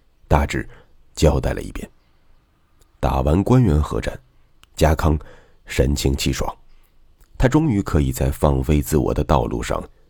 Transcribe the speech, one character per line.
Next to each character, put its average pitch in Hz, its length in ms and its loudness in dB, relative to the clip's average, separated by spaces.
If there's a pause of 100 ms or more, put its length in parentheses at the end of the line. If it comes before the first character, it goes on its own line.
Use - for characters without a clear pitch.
(280)
大 71 180 2
致 - 240 -8 (460)
交 - 240 2
代 - 120 -2
了 - 120 -8
一 - 80 -14
遍。 - 180 -12 (1080)
打 67 220 -2
完 78 220 2
关 127 160 4
原 76 220 4
合 58 180 -4
战， - 160 -8 (600)
家 78 180 2
康 78 240 0 (480)
神 69 300 0
清 - 200 0
气 - 160 -2
爽， - 240 -6 (840)
他 135 80 4
终 156 200 2
于 101 140 0
可 - 180 0
以 67 120 0
在 67 180 -2
放 69 340 0
飞 73 200 2
自 78 140 -2
我 52 140 0
的 - 120 -2
道 65 220 2
路 57 180 -6
上 - 200 -6 (260)